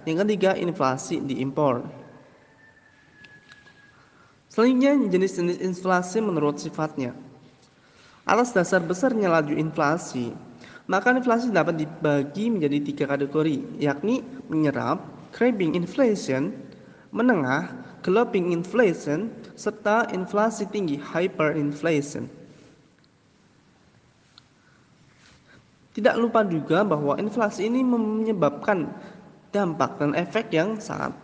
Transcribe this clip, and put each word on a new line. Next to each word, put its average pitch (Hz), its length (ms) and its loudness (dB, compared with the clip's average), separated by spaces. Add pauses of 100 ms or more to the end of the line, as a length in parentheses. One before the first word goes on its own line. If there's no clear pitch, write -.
yang 160 200 -2
ketiga 190 300 4
inflasi 151 680 -2
diimpor. 135 580 0 (2750)
Selanjutnya 254 440 4 (120)
jenis-jenis 180 560 0
inflasi 185 560 0
menurut 147 400 0
sifatnya. 151 560 -6 (1120)
Atas 240 240 4
dasar 180 320 2
besarnya 190 480 2
laju 151 240 2
inflasi, 151 760 0 (560)
maka 202 240 2
inflasi 247 380 2
dapat 170 320 2
dibagi 151 720 0
menjadi 147 320 0
tiga 143 200 -2 (120)
kategori, 143 480 0 (160)
yakni 147 420 0 (240)
menyerap, 147 560 0 (300)
creeping 202 420 0
inflation, 175 760 0 (580)
menengah, 175 600 0 (320)
galloping 190 480 2
inflation, 175 800 0 (240)
serta 214 560 0
inflasi 208 560 -2
tinggi, 180 320 -2
hyperinflation. 151 1300 -2 (3750)
Tidak - 240 2
lupa 226 280 4
juga 170 400 2
bahwa 147 360 0
inflasi 208 480 -2
ini 254 160 2
menyebabkan 214 1040 0 (640)
dampak 165 480 0
dan 147 160 0
efek 175 320 -2
yang 196 320 0
sangat - 320 -6 (120)